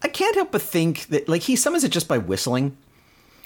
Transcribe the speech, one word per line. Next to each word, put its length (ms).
I 60
can't 260
help 180
but 120
think 460
that, 200
like, 140
he 120
summons 280
it 80
just 160
by 100
whistling. 580